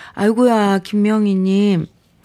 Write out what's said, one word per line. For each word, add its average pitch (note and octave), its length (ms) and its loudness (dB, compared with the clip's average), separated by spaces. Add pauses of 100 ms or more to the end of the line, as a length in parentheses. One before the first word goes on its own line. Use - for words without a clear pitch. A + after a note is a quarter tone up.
(140)
아이고야, G#3+ 640 2
김명희님. G3+ 1080 0 (380)